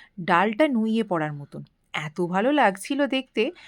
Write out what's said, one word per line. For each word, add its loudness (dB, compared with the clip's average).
ডালটা 2
নুইয়ে 0
পড়ার -2
মতন। -12
এত -6
ভালো 0
লাগছিল 2
দেখতে, -2